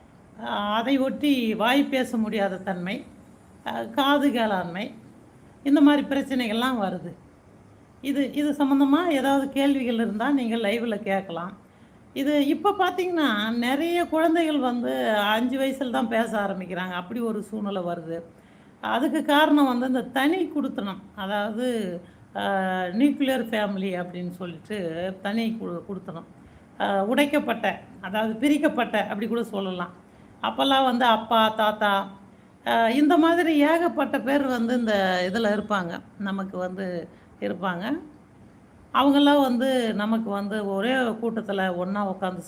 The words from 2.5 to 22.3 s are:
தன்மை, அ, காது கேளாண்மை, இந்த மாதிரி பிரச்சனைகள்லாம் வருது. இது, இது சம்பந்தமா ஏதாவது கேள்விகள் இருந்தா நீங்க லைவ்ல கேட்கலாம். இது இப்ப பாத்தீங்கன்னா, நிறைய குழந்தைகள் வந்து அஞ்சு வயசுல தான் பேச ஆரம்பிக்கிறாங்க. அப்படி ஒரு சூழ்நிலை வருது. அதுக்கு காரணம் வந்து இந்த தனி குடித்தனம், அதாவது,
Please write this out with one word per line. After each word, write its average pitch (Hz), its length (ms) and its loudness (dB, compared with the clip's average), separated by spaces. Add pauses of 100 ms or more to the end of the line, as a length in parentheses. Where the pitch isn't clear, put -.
தன்மை, 185 480 -8 (640)
அ, 233 200 -6
காது 285 440 2
கேளாண்மை, 202 640 -2 (680)
இந்த 285 180 4
மாதிரி 285 260 6
பிரச்சனைகள்லாம் 254 760 -2
வருது. 175 320 -6 (840)
இது, 269 320 -2
இது 294 180 0
சம்பந்தமா 285 580 4
ஏதாவது 277 400 2
கேள்விகள் 269 460 0
இருந்தா 226 360 0
நீங்க 240 260 0
லைவ்ல 220 460 -2
கேட்கலாம். 190 500 -4 (600)
இது 285 340 0
இப்ப 370 320 2
பாத்தீங்கன்னா, 330 800 0
நிறைய 320 500 0
குழந்தைகள் 320 520 2
வந்து 247 520 -2
அஞ்சு 220 500 0
வயசுல 269 300 -2
தான் 240 180 -2
பேச 226 300 0
ஆரம்பிக்கிறாங்க. 185 540 -6
அப்படி 180 280 -6
ஒரு 220 220 -4
சூழ்நிலை 202 400 -6
வருது. 165 400 -6 (580)
அதுக்கு 247 440 -2
காரணம் 294 420 4
வந்து 247 200 0
இந்த 254 160 0
தனி 302 440 0
குடித்தனம், 202 560 -6 (120)
அதாவது, 208 840 -4 (360)